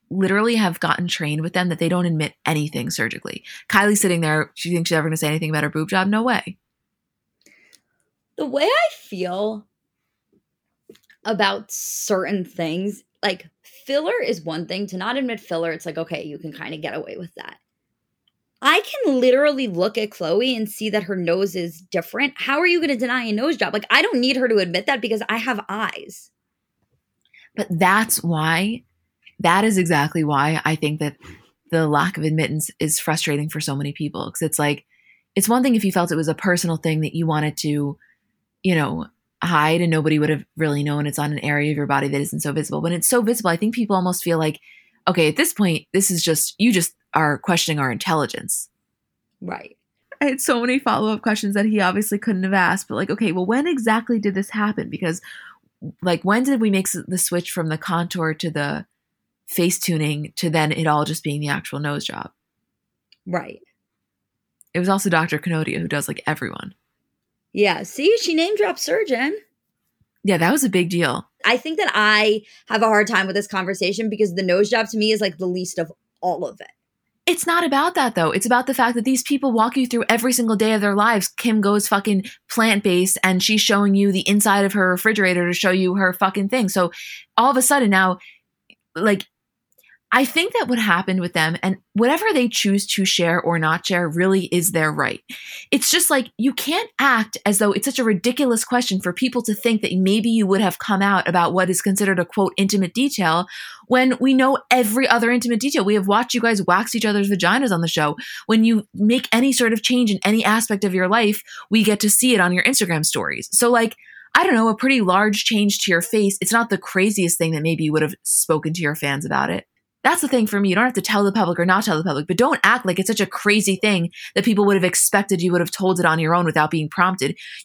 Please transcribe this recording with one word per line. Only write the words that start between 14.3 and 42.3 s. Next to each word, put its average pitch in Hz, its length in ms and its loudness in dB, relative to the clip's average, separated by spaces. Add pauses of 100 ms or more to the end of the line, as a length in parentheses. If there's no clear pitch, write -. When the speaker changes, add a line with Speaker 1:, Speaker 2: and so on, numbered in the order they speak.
Speaker 2:
one 160 240 -8
thing. 190 220 -8
To 180 100 -10
not 220 200 -6
admit 240 240 -6
filler, 165 300 -4
it's 160 140 -10
like, 160 120 -10
okay, 165 260 -6
you 151 160 -12
can 160 140 -14
kinda 156 240 -12
get 151 180 -8
away - 220 -10
with 170 180 -16
that. - 220 -16 (1040)
I 320 180 4
can 403 380 0
literally 262 480 4
look 185 300 -2
at 214 140 -4
Khloé 214 440 0
and 220 140 -4
see 214 220 -6
that 208 140 0
her 196 100 -4
nose 180 400 -2
is 170 260 -8
different. 269 540 -4
How 277 240 -4
are 359 80 2
you 349 120 2
gonna 285 160 0
deny 240 280 -2
a 226 80 -4
nose 247 260 0
job? 185 160 -2
Like, 208 160 -4
I 269 140 6
don't 370 160 0
need 254 160 0
her 254 120 0
to 226 100 2
admit 180 280 -2
that 269 160 -2
because 220 260 -4
I 226 100 -2
have 226 300 -6
eyes. - 640 -10 (1300)
Speaker 1:
But 208 160 -4
that's 196 500 2
why, 170 600 0 (560)
that 180 240 4
is 214 160 2
exactly 160 440 2
why 147 400 0
I 156 120 -2
think 151 240 -2
that 147 180 -4 (540)
the 160 160 2
lack 151 320 0
of 156 40 -4
admittance 156 460 -2 (100)
is 151 200 -2
frustrating 151 500 -2
for 156 100 -8
so 147 160 -4
many 143 180 -6
people. - 380 -8
'Cause - 120 -6
it's 156 160 -2
like, 147 260 -2 (500)
it's 196 140 0
one 247 140 4
thing 262 100 4
if 214 100 2
you 190 80 2
felt 175 200 0
it 156 40 -2
was 156 120 0
a 156 80 0
personal 170 420 0
thing 156 240 -2
that - 140 -4
you 165 100 -2
wanted 151 320 -2
to, 147 400 -2 (640)
you 185 140 2
know, 80 320 -2 (340)
hide 165 400 2
and 175 80 2
nobody 156 300 2
would 151 100 2
have 147 160 -2 (100)
really 147 280 -2
known 147 240 -2
it's 143 100 -6
on 147 140 -2
an 147 80 -4
area 147 320 0
of 147 60 -2
your 143 100 -2
body 139 220 0
that 139 120 -2
isn't 151 200 -6